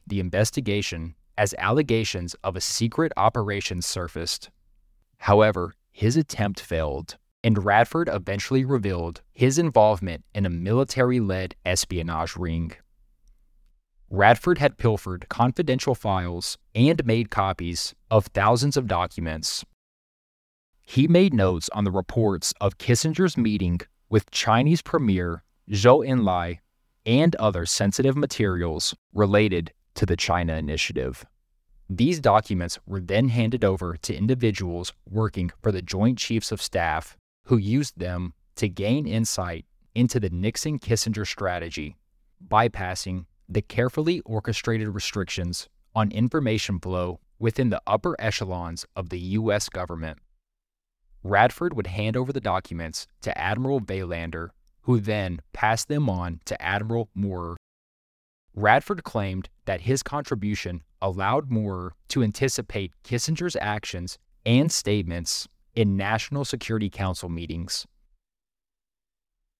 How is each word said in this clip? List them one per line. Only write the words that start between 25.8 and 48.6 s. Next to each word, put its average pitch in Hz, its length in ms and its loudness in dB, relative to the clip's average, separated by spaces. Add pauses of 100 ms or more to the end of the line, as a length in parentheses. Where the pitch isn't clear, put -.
Enlai 92 520 0 (480)
and 147 300 6
other 87 280 0
sensitive 113 500 2
materials 90 800 -2 (200)
related 101 580 2 (220)
to - 100 -4
the 90 120 0
China 85 400 0
Initiative. 73 680 -4 (640)
These 139 320 0
documents 101 640 2
were 95 160 -8
then 98 300 2
handed 117 340 0
over 92 320 0
to - 180 -6
individuals 101 760 0 (160)
working 95 420 -2 (120)
for 107 100 2
the 92 100 -4
Joint 107 360 2
Chiefs - 340 -2
of 107 80 -4
Staff, 82 560 -2 (300)
who 127 100 4
used 113 420 0
them 90 360 -6 (220)
to 107 120 0
gain 107 380 0
insight 92 580 -4 (300)
into 120 260 2
the 101 100 -2
Nixon-Kissinger 107 960 -2
strategy, 85 680 -6 (500)
bypassing 95 800 -2 (240)
the 101 120 -2
carefully 151 600 -2
orchestrated 110 680 -4
restrictions 92 800 -4 (260)
on 107 160 2
information 110 720 0
flow 90 400 -4 (180)
within 117 300 0
the 98 180 -2
upper 117 320 0
echelons 90 680 -6 (100)